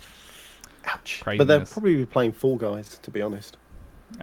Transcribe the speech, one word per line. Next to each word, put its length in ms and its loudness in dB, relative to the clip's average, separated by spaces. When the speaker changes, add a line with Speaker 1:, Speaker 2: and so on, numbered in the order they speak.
Speaker 1:
Ouch. 380 -8
Speaker 2:
Craziness. 140 -2
Speaker 1:
But 100 6
they'll 180 6
probably 300 2
be 100 2
playing 280 0
Fall 240 0
Guys, 440 -6
to 100 -16
be 100 -4
honest. 340 -8